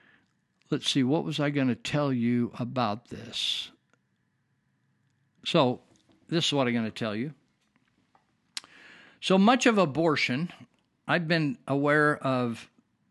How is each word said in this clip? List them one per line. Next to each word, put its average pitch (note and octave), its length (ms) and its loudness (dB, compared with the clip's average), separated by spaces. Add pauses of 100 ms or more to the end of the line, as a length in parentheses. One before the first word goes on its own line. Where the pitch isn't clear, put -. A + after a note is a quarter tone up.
(680)
let's C#3 200 -2
see, C#3 140 2
what C#3+ 220 2
was D#3 140 -6
I D3 100 0
gonna C3+ 260 0
tell D3 380 -2
you A#2+ 440 0
about A#2+ 520 -4
this? - 600 -8 (1700)
So, B2+ 380 2 (480)
this D#3+ 160 0
is - 80 -2
what C3+ 140 2
I'm A#2+ 60 0
gonna A2+ 160 -2
tell G#2+ 260 -6
you. C#3 180 -6 (1900)
So - 180 2
much A#3+ 280 4
of A#3 120 4
abortion, D#3 720 0 (560)
I've D#3+ 200 -2
been D#3 300 0 (100)
aware D3 500 2
of B2 520 -4 (420)